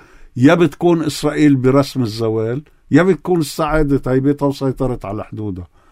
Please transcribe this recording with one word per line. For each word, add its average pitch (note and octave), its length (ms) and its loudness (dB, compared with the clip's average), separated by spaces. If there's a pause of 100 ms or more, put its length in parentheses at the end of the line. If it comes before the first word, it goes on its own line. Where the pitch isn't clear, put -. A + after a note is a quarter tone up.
(380)
يا C#3+ 180 6
بتكون E3+ 480 2
إسرائيل D3 520 2
برسم C3 460 2
الزوال، A2+ 640 -4 (280)
يا D3+ 120 4
بتكون F3+ 360 0
استعادت D3 680 -2
هيبتها C3+ 380 0
وسيطرت C3 600 -4
على G2+ 180 -8
حدودها. G2+ 440 -10 (240)